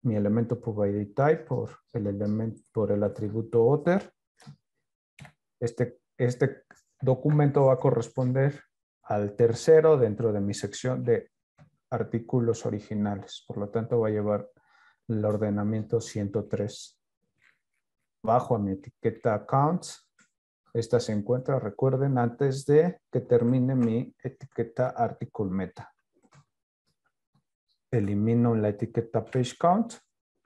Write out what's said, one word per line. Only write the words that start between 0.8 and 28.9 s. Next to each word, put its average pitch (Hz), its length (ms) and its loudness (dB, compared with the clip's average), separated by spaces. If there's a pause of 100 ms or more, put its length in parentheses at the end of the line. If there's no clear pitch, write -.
I 101 60 0
D 104 160 -2
type 151 380 0
por 113 240 -6 (220)
el 104 160 -4
element-, 107 640 -4
por 104 200 0
el 104 120 2
atributo 107 640 0
other. 147 480 2 (1500)
Este, - 420 -4 (160)
este 127 460 0 (380)
documento 143 640 4
va 131 80 6
a 127 60 0
corresponder 131 840 0 (400)
al 104 320 -4
tercero 156 640 6
dentro 110 340 0
de 104 80 -2
mi 101 140 -2
sección 127 500 -6
de 117 280 0 (580)
artículos 117 760 -2
originales. 104 800 -6
Por - 100 -10
lo 104 120 -6
tanto, 113 320 -2
va 110 80 0
a - 20 -2
llevar 104 360 -2 (600)
el 107 180 -2
ordenamiento 107 760 -2
ciento 104 480 -6
tres. - 540 -8 (1200)
Bajo 120 340 0
a 107 40 -2
mi 98 140 -2
etiqueta - 600 -4
accounts. 139 760 -2 (640)
Esta 117 260 0
se 110 140 -4
encuentra, 123 440 -2
recuerden, 131 600 0
antes 135 460 -2
de 156 360 4 (100)
que 123 100 -2
termine 123 520 2
mi 120 480 0
etiqueta - 680 -4
article 117 560 -4
meta. 92 460 -6 (2000)
Elimino 113 640 2
la 107 160 2
etiqueta 107 560 -4